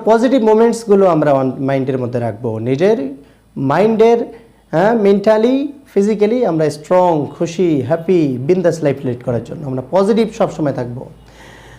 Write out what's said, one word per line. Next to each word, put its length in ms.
পজিটিভ 380
মোমেন্টসগুলো 640
আমরা 260
অন-, 260
মাইন্ডের 400
মধ্যে 200
রাখবো। 400
নিজের 560
মাইন্ডের, 800
হ্যাঁ, 240
mentally, 720
physically 500
আমরা 240
স্ট্রং, 560
খুশি, 440
হ্যাপি, 580
বিন্দাস 420
লাইফ 240
লিড 180
করার 200
জন্য 220
আমরা 240
পজিটিভ 440
সবসময় 380
থাকবো, 340